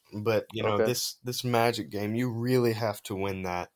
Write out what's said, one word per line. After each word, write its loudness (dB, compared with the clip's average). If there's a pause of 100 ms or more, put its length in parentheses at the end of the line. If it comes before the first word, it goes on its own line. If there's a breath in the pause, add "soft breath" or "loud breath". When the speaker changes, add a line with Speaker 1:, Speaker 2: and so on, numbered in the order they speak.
(120)
Speaker 1:
But, 0
you -6
know, 0
Speaker 2:
Okay. 4
Speaker 1:
this, -2
this -6
Magic 2
game, -2
you 0
really 4
have -2
to -8
win -4
that, -4